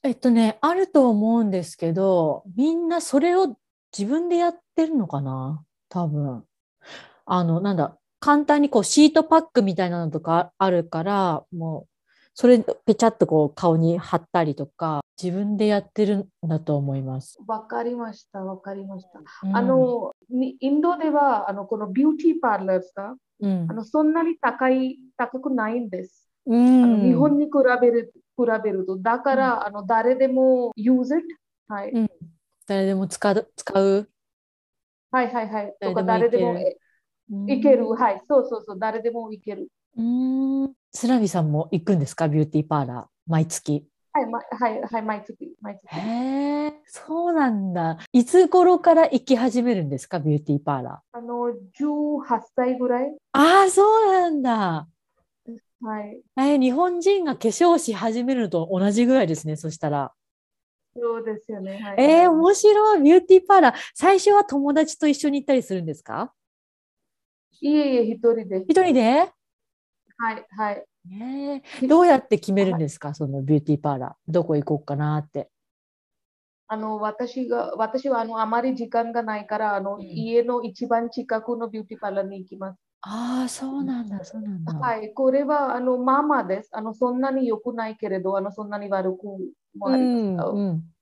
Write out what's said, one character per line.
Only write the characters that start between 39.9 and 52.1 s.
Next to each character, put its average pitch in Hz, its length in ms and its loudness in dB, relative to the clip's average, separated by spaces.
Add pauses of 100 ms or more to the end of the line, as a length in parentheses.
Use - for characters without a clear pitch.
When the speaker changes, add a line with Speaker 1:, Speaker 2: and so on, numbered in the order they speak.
Speaker 1:
う 226 60 -8
ん。 262 720 -2 (180)
ス - 160 -6
ラ 254 120 2
ビ 214 80 0
さ 170 140 -2
ん 151 100 0
も 151 200 -2
行 165 120 -2
く 202 120 2
ん 165 40 2
で 139 80 0
す - 80 -14
か？ 165 120 -2
ビ 151 140 2
ュ 151 40 2
ー 151 60 -16
テ 156 80 0
ィ 151 40 -2
ー 151 40 -8
パ 147 140 -2
ー 127 60 -4
ラ 120 160 -10
ー。 - 20 -18 (220)
毎 160 200 0
月。 147 400 -6 (240)
Speaker 2:
は 294 100 -2
い、 233 60 -4
ま-、 233 120 -8 (120)
は 233 180 -4
い、 214 100 -6
は 233 200 -6
い、 - 20 -8
毎 214 220 -8
月、 - 360 -20
毎 202 200 -16
月。 - 80 -20
Speaker 1:
へ 269 800 -4
ー、 302 60 -8 (120)
そ 339 460 -6
う - 20 0
な 285 160 2
ん 190 240 -4
だ。 165 240 -2 (140)
い 247 140 4
つ 359 220 6
頃 359 320 6
か 339 140 6
ら 320 120 8
行 - 180 0
き 269 120 4
始 240 280 0
め 240 100 2
る 185 100 0
ん 143 60 -4
で 139 80 -6
す - 80 -10
か？ 180 140 -6
ビ 147 180 2
ュ - 20 2
ー 151 60 -10
テ 147 80 0
ィ 143 40 0
ー - 20 0
パ 143 180 -2
ー 123 60 -6
ラ - 180 -12 (120)
ー。 240 40 -14
Speaker 2:
あ 233 40 -14
の、 240 300 -6 (220)
十 285 120 -6 (380)